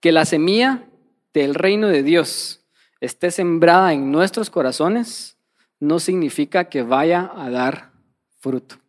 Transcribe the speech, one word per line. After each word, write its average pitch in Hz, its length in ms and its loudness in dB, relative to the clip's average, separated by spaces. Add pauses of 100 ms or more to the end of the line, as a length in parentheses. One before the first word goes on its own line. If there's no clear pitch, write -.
que 170 120 2
la 160 140 4
semilla 214 580 0 (480)
del 143 220 0
reino 202 340 0
de 151 140 2
Dios - 640 -2 (340)
esté 175 300 -4
sembrada 170 640 4
en 139 180 -2
nuestros 196 380 0
corazones 175 880 -2 (420)
no 151 180 0
significa 170 640 -2
que 147 180 -6
vaya 160 520 0
a 135 160 -10
dar 127 420 -6 (480)
fruto. 127 360 -8 (120)